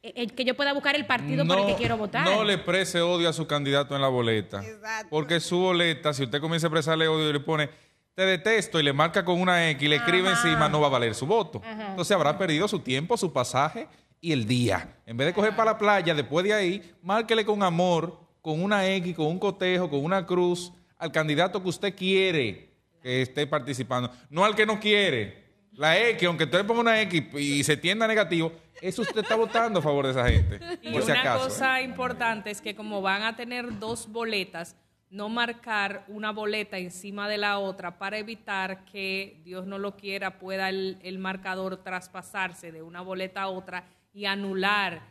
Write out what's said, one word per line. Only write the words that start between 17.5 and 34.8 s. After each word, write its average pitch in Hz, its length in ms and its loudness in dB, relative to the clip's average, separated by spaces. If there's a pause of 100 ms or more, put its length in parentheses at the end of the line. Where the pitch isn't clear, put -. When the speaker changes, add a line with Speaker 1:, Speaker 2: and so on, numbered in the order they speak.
Speaker 2:
amor, 175 560 2 (220)
con 160 220 -2
una 202 240 2
X, 180 280 -2
con 156 120 0
un 175 120 -2
cotejo, 185 500 0
con 143 160 -2
una 185 200 0
cruz, 175 460 0 (280)
al 165 120 -6
candidato 160 520 2
que 185 60 0
usted 196 260 -4
quiere 185 720 2 (320)
que 127 220 0
esté 143 240 -2
participando. 123 640 -2 (180)
No 170 160 2
al 214 100 2
que 214 120 4
no 214 120 0
quiere. 196 640 2 (300)
La 156 240 4 (120)
X, 175 180 2
aunque 160 180 2
usted 165 140 2
le 202 40 2
ponga 233 180 2
una 226 200 4
X 175 220 0 (140)
y 143 260 0
se 151 120 2
tienda 214 320 0
negativo, 170 440 2 (300)
eso 185 220 -4
usted 214 180 -2
está 220 140 0
votando 220 440 2
a - 40 2
favor 143 220 2
de 131 60 2
esa 127 160 2
gente, 104 320 4
Speaker 4:
<laughs> - 220 -10
Y - 120 -8
Speaker 2:
por - 100 0
si - 80 0
Speaker 4:
una 254 100 4
Speaker 2:
acaso, 262 240 2
Speaker 4:
cosa 262 340 0
Speaker 2:
¿eh? 269 40 -2
Speaker 4:
importante 240 680 -4
es 208 120 -10
que 208 140 -8
como 208 260 -6
van 190 220 0
a 226 120 -2
tener 240 440 -8
dos 226 280 -8
boletas, 208 680 -6 (340)